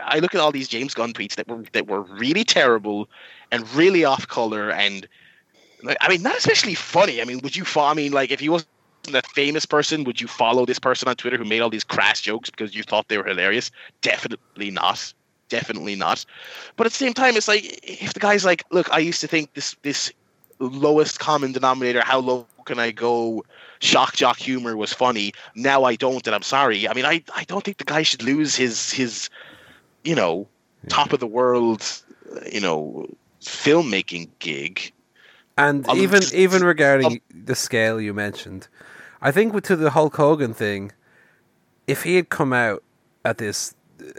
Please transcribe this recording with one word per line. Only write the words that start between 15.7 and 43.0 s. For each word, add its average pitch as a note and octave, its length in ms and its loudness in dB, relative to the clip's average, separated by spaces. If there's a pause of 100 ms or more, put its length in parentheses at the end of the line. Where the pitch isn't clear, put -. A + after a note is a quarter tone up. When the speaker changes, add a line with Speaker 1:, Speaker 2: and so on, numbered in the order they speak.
Speaker 1:
not. F#2 300 -2 (500)
But A3+ 120 0
at A3+ 40 -4
the - 60 -8
same B3+ 160 -2
time, B3+ 240 2
it's - 100 -2
like, G#3 360 -2
if - 320 -10
the - 40 -10
guy's G#3 240 2
like, F3+ 280 2
"Look, F3 200 2
I D#3 60 2
used E3 240 0
to D3+ 60 -6
think D#3 260 -2
this, - 300 -8
this - 280 -4 (460)
lowest D3 640 2
common C#3+ 320 0
denominator, B2+ 500 2
how C3 180 2
low B2+ 280 -2 (180)
can B2 140 -6
I A#2 100 0
go? A2+ 560 -2 (320)
Shock - 380 2
jock B2 240 4
humor B2 360 -4
was G#2+ 160 -4
funny. A2 420 0 (200)
Now C3+ 300 2
I A#2+ 140 2
don't, C3 280 -2
and G#2+ 100 0
I'm G2+ 60 -2
sorry." A2 480 2
I A2+ 60 -4
mean, B2+ 100 -2
I, E3 180 0 (120)
I - 80 -8
don't F#3+ 200 -6
think G3+ 140 -8
the - 60 -10
guy D3+ 180 -2
should C3 220 -2
lose C#3 320 0
his, A#2+ 360 -2
his, B2 380 -6 (720)
you D#3 120 -2
know, F#2+ 320 0 (340)
Speaker 2:
Yeah. A#2+ 80 -14
Speaker 1:
top - 240 0
of C#3+ 60 2
the A#2+ 80 -4
world, A#2 580 2 (680)
you G#2+ 80 -4
know, D#2 460 -4 (340)
filmmaking G2 920 0 (100)
gig. D#2+ 520 -8 (680)
Speaker 2:
And C#3+ 280 2
Speaker 1:
Um, F3 120 4
Speaker 2:
even, F#3+ 220 6
Speaker 1:
just, - 120 -2
Speaker 2:
even F#3 300 6
regarding C#3 500 6
Speaker 1:
um, A#2+ 80 -10 (240)
Speaker 2:
the B2 100 -2
scale A2+ 460 0
you G#2 140 -4
mentioned, G2 520 -8 (540)
I C3+ 100 2
think G#3 220 4
with, G3 120 -2
to F#3+ 100 2
the D#3 160 2
Hulk D3+ 240 2
Hogan C#3+ 400 4
thing, G2+ 360 -2 (960)
if C#3 160 0
he F3 120 2
had F3 140 2
come C#3 220 0
out A#2+ 320 2 (400)